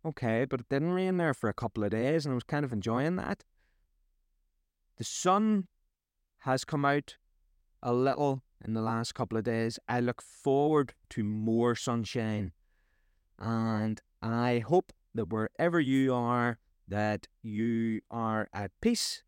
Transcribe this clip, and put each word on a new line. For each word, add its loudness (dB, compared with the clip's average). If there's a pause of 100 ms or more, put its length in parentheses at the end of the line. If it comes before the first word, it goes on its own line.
okay, 0
but -4
it -16
didn't 0
rain 0
there 2
for -2
a -2
couple -4
of 0
days, 2
and -2
I 0
was -2
kind -2
of -4
enjoying 0
that. -6 (1500)
The -8
sun 2 (720)
has 0
come -2
out 0 (680)
a 0
little 2 (220)
in -4
the -2
last -2
couple -2
of -2
days. -2 (100)
I 0
look -4
forward 2 (160)
to -4
more 2
sunshine, -4 (880)
and -2 (200)
I 0
hope 2 (220)
that -2
wherever 0
you 2
are, 0 (300)
that -2 (160)
you 0 (100)
are -2
at -6 (100)
peace -2